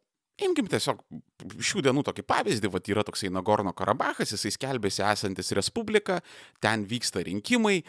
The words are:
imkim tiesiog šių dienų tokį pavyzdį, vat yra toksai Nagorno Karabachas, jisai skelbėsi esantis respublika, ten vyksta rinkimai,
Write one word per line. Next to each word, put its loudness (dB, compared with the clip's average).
imkim 2
tiesiog 0
šių -2
dienų 4
tokį -4
pavyzdį, 2
vat -2
yra 2
toksai -4
Nagorno 2
Karabachas, 0
jisai -2
skelbėsi -2
esantis 0
respublika, 0
ten 0
vyksta -2
rinkimai, 2